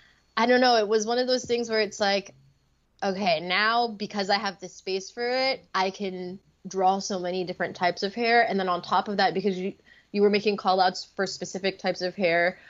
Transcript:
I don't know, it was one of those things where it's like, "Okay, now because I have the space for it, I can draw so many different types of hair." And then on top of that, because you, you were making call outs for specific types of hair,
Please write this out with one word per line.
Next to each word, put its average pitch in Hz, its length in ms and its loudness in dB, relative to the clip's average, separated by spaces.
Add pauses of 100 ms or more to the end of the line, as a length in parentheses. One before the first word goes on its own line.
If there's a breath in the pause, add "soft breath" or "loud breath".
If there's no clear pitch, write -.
(360 soft breath)
I 226 100 2
don't 247 160 6
know, 247 160 6
it 208 100 2
was 214 180 2
one 240 140 0
of 254 80 0
those 254 180 0
things 240 240 -2
where 220 120 0
it's 202 180 -4
like, 196 340 0 (720)
"Okay, 190 360 0
now 214 480 2
because 202 420 -6
I 202 80 4
have 196 220 -6
the 180 100 -14
space 190 420 -8
for 240 160 -6
it, 262 460 -2
I 190 180 0
can 185 480 -8 (280)
draw 190 320 2
so 190 200 -6
many 180 240 -4
different 180 320 -6
types 175 280 0
of 196 100 -4
hair." 233 340 4
And 190 120 -2
then 185 100 0
on 175 120 0
top 196 260 0
of 202 100 -4
that, 190 160 2
because 185 240 0
you, 190 160 -4 (380 soft breath)
you 202 100 0
were 202 80 6
making 202 280 2
call 190 220 2
outs 185 240 2
for - 240 -4
specific 185 520 -6
types 180 220 -4
of 180 140 -4
hair, 170 440 2 (100)